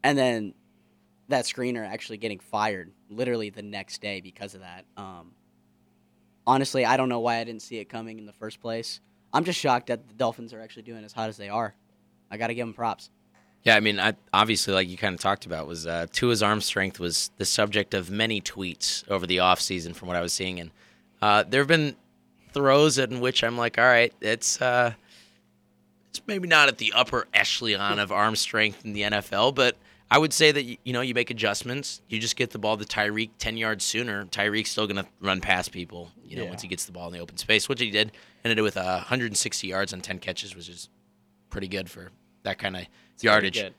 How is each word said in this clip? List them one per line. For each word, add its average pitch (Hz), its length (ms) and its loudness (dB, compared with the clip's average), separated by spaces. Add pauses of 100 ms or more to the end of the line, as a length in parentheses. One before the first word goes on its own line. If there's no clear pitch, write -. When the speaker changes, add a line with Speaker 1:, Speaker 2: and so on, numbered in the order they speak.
Speaker 1:
And 139 160 2
then 117 360 0 (720)
that 131 160 0
screener 123 420 -4
actually 110 300 -12
getting 101 240 -8
fired 104 500 -4 (180)
literally 113 420 -4
the 101 120 -16
next 101 400 -12
day 101 180 -8
because 95 340 -16
of 95 80 -20
that. 90 220 -20 (120)
Um, 90 360 -16 (1120)
honestly, 131 380 2
I 120 120 4
don't 131 120 2
know 120 120 -2
why 117 180 0
I 113 60 -4
didn't 113 180 -12
see 117 160 -12
it 104 80 -10
coming 113 320 -12
in 107 80 -18
the 104 60 -20
first - 280 -14
place. 117 400 -6 (320)
I'm 156 120 2
just 175 140 -2
shocked 123 300 0
that 120 200 -6
the 107 60 -20
Dolphins 113 380 -4
are 110 80 -16
actually 113 220 -20
doing 113 220 -16
as 104 80 -20
hot 110 160 -4
as 107 80 -10
they 101 120 -12
are. 107 260 -4 (560)
I 101 60 -10
gotta 117 180 -2
give 120 120 -4
'em 110 80 -12
props. 113 360 -4 (520)
Speaker 2:
Yeah, 113 140 8
I 104 40 8
mean, 104 200 2
I, 101 140 2 (180)
obviously, 104 400 4
like 95 160 4
you 90 80 -10
kinda 92 220 -4
talked 98 280 0
about, 80 200 -8
was, 82 200 -10
uh, 85 260 -2
Tua's 117 300 2
arm 104 180 4
strength 95 380 -2
was 87 380 -2
the 101 80 -4
subject 104 500 0
of 90 160 -2
many 107 300 0
tweets - 680 -6
over 92 180 -2
the 90 120 2
offseason 90 560 2
from 90 140 -14
what 90 80 -2
I 87 60 0
was 87 100 -4
seeing. 92 260 -4
And, 82 120 -12 (500)
uh, 104 260 6
there 127 140 2
have 139 80 2
been 151 260 2 (580)
throws 139 460 6
in 123 220 0
which 123 240 2
I'm 117 140 2
like, 117 200 0
"All 117 60 6
right, 120 360 8
it's, - 420 0
uh, 123 320 2 (1120)
it's - 180 -12
maybe 190 220 -4
not 151 200 8
at 127 100 0
the 107 160 -2
upper 123 400 2
echelon 101 640 0
of 101 120 0
arm 104 240 2
strength 107 500 -2
in 104 100 -8
the 104 100 -2
N 104 80 0
F 104 200 -4
L," 113 200 2
but 127 240 2 (360)
I 135 60 8
would 156 140 4
say 156 180 6
that, 143 140 0
y-, 120 180 -12
you 127 100 -6
know, 123 100 -2
you 123 120 -4
make 120 160 0
adjustments. 117 800 -4
You 110 100 -4
just 113 160 -2
get 123 160 -2
the - 80 -12
ball 107 200 0
to 104 60 -8
Tyreek 107 540 -2
ten 113 180 -4
yards 110 280 -4
sooner. 107 400 -4
Tyreek's 104 460 -2
still 107 180 -2
gonna 98 180 -4 (140)
run 95 200 -2
past 92 300 0
people, 87 400 -12 (140)
you - 120 -18
know, 117 80 -6
Speaker 3:
Yeah. 92 40 -8
Speaker 2:
once - 140 -12
he 90 60 -14
gets 90 180 -8
the 90 60 -20
ball 87 160 -12
in 87 40 -12
the 87 80 -12
open 85 160 -14
space, - 320 2
which 123 120 -2
he 113 100 -2
did. 107 200 0 (320)
Ended 113 160 0
it 107 40 2
with 104 160 0
a 92 220 -2
hundred 127 260 -2
and 101 100 -4
sixty - 320 -4
yards 95 240 -2
on 92 80 -10
ten 92 180 -8
catches, 92 380 -10
which 85 120 -16
is 87 200 -18 (600)
pretty 98 180 -8
good 95 220 -6
for 90 200 -18 (320)
that 95 160 -6
kinda 92 220 -8
Speaker 1:
It's 85 80 -16 (340)
pretty 113 40 2
Speaker 2:
yardage. 104 280 6
Speaker 1:
good. 98 240 -6